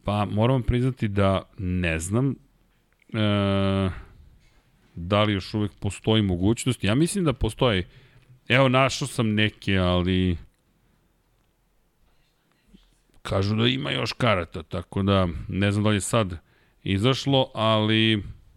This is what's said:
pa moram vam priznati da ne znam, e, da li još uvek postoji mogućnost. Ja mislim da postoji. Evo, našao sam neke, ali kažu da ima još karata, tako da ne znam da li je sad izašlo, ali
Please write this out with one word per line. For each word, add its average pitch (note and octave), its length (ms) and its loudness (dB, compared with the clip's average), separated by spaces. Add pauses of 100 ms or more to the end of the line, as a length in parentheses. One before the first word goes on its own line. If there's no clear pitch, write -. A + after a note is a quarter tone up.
pa G#2 200 -2
moram A2 300 0
vam B2 80 0
priznati B2 460 -2
da G2 340 0 (160)
ne F2+ 400 -2
znam, A2 360 -2 (800)
e, G2 760 0 (1040)
da G2 280 0
li G#2+ 100 2
još G2 220 -4
uvek G#2 260 -2
postoji A2 420 0
mogućnost. G2 600 0
Ja G2+ 100 0
mislim E3+ 300 0
da C#3+ 80 2
postoji. G#2+ 520 0 (640)
Evo, C3 200 4
našao C3 400 2
sam A2 260 -2
neke, G2+ 440 0
ali F2+ 580 2 (2750)
kažu G2 340 -2
da A2 100 2
ima C3 240 -2
još B2+ 220 -4
karata, F#2 500 -2
tako F#2+ 400 -8
da F#2+ 260 2 (200)
ne G2+ 240 0
znam G#2 120 0
da A2 60 2
li G#2 60 2
je F#2+ 40 0
sad F#2+ 380 -2 (460)
izašlo, B2+ 720 0
ali A2 680 2 (340)